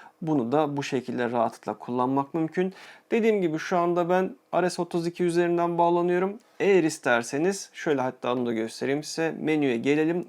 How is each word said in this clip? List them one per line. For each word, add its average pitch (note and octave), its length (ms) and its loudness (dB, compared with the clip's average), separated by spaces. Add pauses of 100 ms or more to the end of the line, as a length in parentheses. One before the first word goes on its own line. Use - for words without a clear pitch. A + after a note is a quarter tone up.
(220)
Bunu C#3+ 300 0
da D3 240 0
bu C#3+ 60 -4
şekilde B2 480 -4
rahatlıkla A#2 440 -2
kullanmak C3 600 -2
mümkün. E3+ 400 -2 (360)
Dediğim A3 320 2
gibi D#3+ 160 -2
şu F3+ 200 -2
anda F3 300 2
ben F#3 280 2 (180)
R F3 160 2
S F3+ 120 -6
otuz E3+ 240 -4
iki F3 180 -2
üzerinden E3+ 540 2
bağlanıyorum. F3+ 600 2 (220)
Eğer F3+ 240 6
isterseniz D3+ 880 0
şöyle, D3 280 0
hatta B2+ 320 -2
onu B2+ 140 0
da A#2+ 60 -2
göstereyim B2 500 -4
size. D#3+ 380 -4
Menüye C#3+ 360 0
gelelim. D#3 520 0